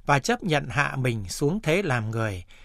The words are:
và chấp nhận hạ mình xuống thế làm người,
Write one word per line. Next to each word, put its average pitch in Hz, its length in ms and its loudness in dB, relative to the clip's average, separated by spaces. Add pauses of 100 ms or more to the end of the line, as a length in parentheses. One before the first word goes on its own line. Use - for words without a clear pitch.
và 143 140 4
chấp - 240 0
nhận 151 260 0
hạ 139 280 0
mình 113 320 -2
xuống 143 340 0
thế 170 180 2
làm 120 300 -2
người, 107 320 -4 (220)